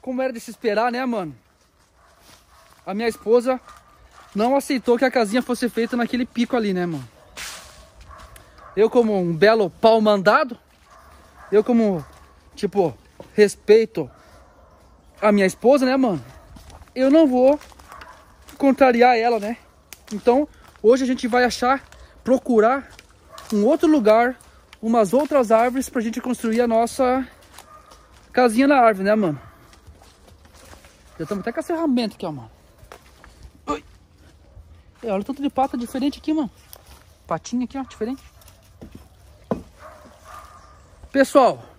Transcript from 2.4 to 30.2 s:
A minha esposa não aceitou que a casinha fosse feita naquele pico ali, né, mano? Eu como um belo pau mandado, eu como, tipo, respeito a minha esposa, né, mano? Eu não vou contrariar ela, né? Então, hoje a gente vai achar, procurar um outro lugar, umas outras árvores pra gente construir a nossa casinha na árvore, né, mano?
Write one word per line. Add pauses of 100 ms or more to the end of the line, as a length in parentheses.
A
minha
esposa (720)
não
aceitou
que
a
casinha
fosse
feita
naquele
pico
ali,
né,
mano? (1700)
Eu
como
um
belo
pau
mandado, (960)
eu
como, (500)
tipo, (360)
respeito (1120)
a
minha
esposa,
né,
mano? (720)
Eu
não
vou (1000)
contrariar
ela,
né? (560)
Então, (340)
hoje
a
gente
vai
achar, (400)
procurar (640)
um
outro
lugar, (420)
umas
outras
árvores
pra
gente
construir
a
nossa (1040)
casinha
na
árvore,
né,
mano? (1800)